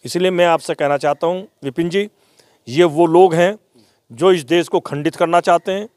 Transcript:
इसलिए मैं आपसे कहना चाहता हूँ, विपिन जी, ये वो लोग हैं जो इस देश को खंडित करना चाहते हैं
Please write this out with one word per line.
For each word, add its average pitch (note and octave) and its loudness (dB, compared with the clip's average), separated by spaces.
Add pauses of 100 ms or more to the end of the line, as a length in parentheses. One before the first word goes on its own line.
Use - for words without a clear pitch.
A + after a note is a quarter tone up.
इसलिए F3+ -2
मैं F3 2
आपसे E3 0
कहना C#3+ -2
चाहता D3 -2
हूँ, F#3 -6 (160)
विपिन E3 -6
जी, G3 -2 (600)
ये C#3 2
वो E3 2
लोग E3+ 4
हैं F3 0 (540)
जो D3 0
इस E3 0
देश E3 0
को F3+ -2
खंडित D3 -6
करना F3 0
चाहते F3 0
हैं G3+ -8